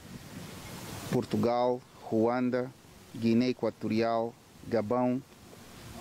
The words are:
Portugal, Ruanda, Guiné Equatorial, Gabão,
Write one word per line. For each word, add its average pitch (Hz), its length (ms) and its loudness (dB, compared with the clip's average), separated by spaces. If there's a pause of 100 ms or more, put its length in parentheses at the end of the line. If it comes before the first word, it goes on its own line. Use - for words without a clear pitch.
(1120)
Portugal, 120 680 2 (220)
Ruanda, 123 680 2 (460)
Guiné 113 340 4
Equatorial, 113 840 0 (340)
Gabão, 123 540 2 (800)